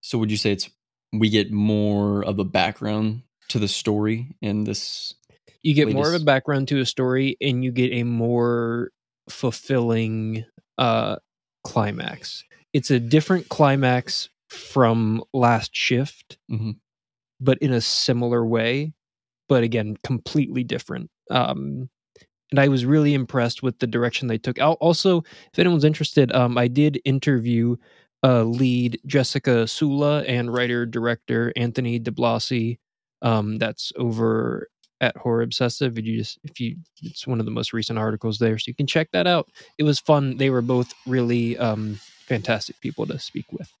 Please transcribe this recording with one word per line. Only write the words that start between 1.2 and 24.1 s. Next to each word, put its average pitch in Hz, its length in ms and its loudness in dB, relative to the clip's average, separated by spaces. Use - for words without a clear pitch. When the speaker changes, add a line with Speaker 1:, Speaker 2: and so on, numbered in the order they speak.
Speaker 1:
get 104 220 2
more 104 720 2
of 101 160 -2
a 101 60 0
background 107 760 -2
to 120 100 -2
the 104 80 0
story 107 720 -2
in 107 220 -2
this - 500 -8
Speaker 2:
You 156 100 4
get 139 200 4
more 139 100 0
of 151 60 2
a - 40 0
Speaker 1:
latest? 165 120 0
Speaker 2:
background 135 440 2
to 143 120 2
a 127 40 0
story, 131 560 0
and 127 220 0
you 127 80 -2
get 123 220 0
a 120 100 -2
more 120 880 0
fulfilling, 113 1160 -2
uh, 113 400 0
climax. - 800 -4
It's 139 200 0
a 127 80 4
different 151 500 2
climax 135 800 2
from 113 760 2
Last 120 420 2
Shift, - 600 -4
Speaker 1:
Mm-hmm. 110 200 -4
Speaker 2:
but 131 160 4
in 135 160 0
a 117 80 2
similar 120 640 0
way. 117 480 -2
But 127 140 4
again, 110 400 -2
completely 127 600 -2
different. - 460 -8
Um, 131 580 -2
and 139 80 4
I 139 80 6
was 131 180 2
really 147 300 4
impressed 123 480 -2
with 127 160 -4
the 127 80 -2
direction 120 400 -2